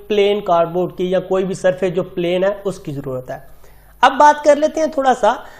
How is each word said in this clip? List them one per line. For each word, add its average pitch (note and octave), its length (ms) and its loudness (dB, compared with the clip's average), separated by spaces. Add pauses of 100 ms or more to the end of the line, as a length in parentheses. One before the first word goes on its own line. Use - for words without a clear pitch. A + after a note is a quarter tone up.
प्लेन G3+ 320 2
कार्डबोर्ड E3+ 520 0
की F3+ 220 -4
या F#3 60 0
कोई F#3 240 -2
भी F#3+ 100 -4
सरफेस F#3 380 -2
जो F3+ 120 -2
प्लेन F3+ 400 -2
है, G3 80 2 (140)
उसकी F3+ 260 -8
ज़रूरत C3+ 400 -10
है। C3+ 160 -14 (560)
अब C4+ 80 6
बात D4 320 4
कर D4 140 4
लेते D#4 220 -2
हैं D#4 120 -2
थोड़ा C4+ 220 0
सा G#3+ 320 -2 (140)